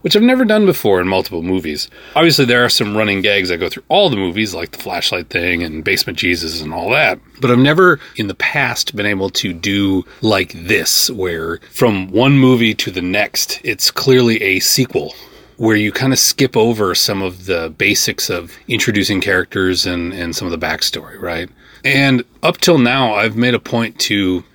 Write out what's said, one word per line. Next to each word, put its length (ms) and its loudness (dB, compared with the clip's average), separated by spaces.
which 120 0
I've 100 6
never 200 4
done 220 4
before 340 4
in 80 0
multiple 340 -2
movies. 460 -4
Obviously, 260 4
there 220 4
are 40 0
some 280 0
running 240 0
gags 260 2
that 140 -4
go 80 -2
through 180 -12
all 220 4
the 80 0
movies, 360 -2
like 180 -10
the 120 -16
flashlight 460 -6
thing 340 -2
and 220 -8
Basement 340 -2
Jesus 420 -4
and 120 -10
all 160 -6
that. 300 0
But 100 0
I've 80 4
never 400 4
in 100 -4
the 80 -8
past 580 -4
been 120 -4
able 240 -2
to 240 -4
do 500 0
like 320 0
this, 560 -2
where 520 -6
from 400 0
one 260 4
movie 360 4
to 180 -6
the 100 -6
next, 600 -2
it's 260 -2
clearly 540 2
a 160 0
sequel, 560 -2
where 180 2
you 160 0
kinda 240 0
skip 400 0
over 400 2
some 260 -2
of 240 -8
the 320 -4
basics 520 -2
of 280 -8
introducing 540 0
characters 640 0
and, 280 -4
and 220 -8
some 120 -6
of 100 -6
the 80 -6
backstory, 560 -6
right? 280 -8
And 400 2
up 140 0
till 200 4
now, 360 2
I've 220 0
made 180 2
a 60 0
point 400 -4
to 440 0